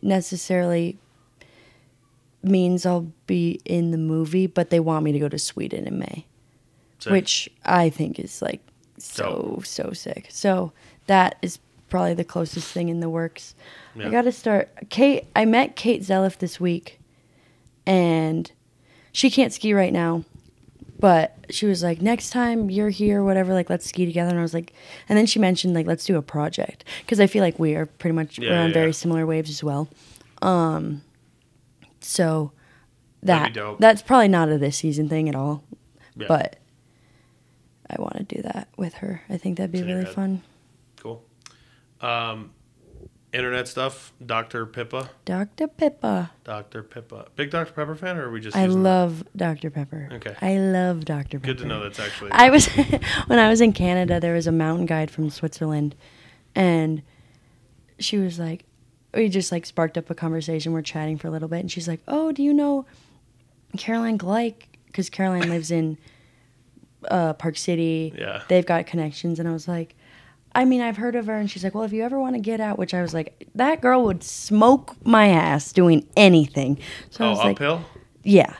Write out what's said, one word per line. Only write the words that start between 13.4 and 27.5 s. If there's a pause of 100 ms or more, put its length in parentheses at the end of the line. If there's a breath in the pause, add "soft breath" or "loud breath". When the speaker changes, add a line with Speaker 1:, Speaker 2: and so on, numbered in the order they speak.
Speaker 2:
Yeah.
Speaker 1:
I
gotta
start. (200)
Kate, (100)
I
met
Kate
Zelliff
this
week, (840 soft breath)
and (600 soft breath)
she
can't
ski
right
now, (760)
but (140)
she
was
like,
"Next
time
you're
here,
whatever,
like,
let's
ski
together."
And
I
was
like, (380 loud breath)
and
then
she
mentioned,
like,
"Let's
do
a
project," (220 loud breath)
'cause
I
feel
like